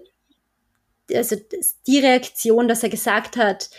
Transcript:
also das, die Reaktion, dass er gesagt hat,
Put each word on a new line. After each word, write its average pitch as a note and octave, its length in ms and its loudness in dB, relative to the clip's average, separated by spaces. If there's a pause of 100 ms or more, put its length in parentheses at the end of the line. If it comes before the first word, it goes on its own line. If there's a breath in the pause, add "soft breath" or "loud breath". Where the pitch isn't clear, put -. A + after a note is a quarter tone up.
(1120)
also A#3 240 -2 (160)
das, - 320 -8
die C#4 160 2
Reaktion, B3 680 2
dass A3+ 160 0
er A3 60 0
gesagt A3 480 -4
hat, G3+ 420 0